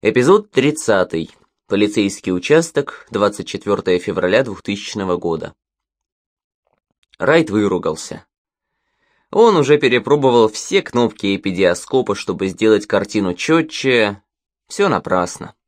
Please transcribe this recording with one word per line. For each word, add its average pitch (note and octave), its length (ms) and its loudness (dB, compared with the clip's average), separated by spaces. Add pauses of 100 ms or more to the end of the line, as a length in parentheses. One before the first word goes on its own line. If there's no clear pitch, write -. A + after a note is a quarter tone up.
Эпизод B2+ 440 4
тридцатый. G#2 840 -2 (320)
Полицейский G#2 640 -2
участок, C#3+ 800 -2
двадцать G2+ 380 -2
четвёртое F#2+ 500 -2
февраля F#2 440 0
двухтысячного G2+ 760 -6
года. E2+ 380 -6 (1600)
Райт D3+ 320 2
выругался. F#2+ 800 -4 (1040)
Он A3 260 4
уже D3 220 4
перепробовал B2 720 2
все - 320 -2
кнопки G#2+ 520 -2
эпидиоскопа, F#2+ 800 0
чтобы F#2+ 340 -6
сделать G#2+ 380 2
картину G2 460 -2
чётче. B2+ 920 -2 (460)
Всё G3+ 220 -2
напрасно. F2+ 640 -4 (140)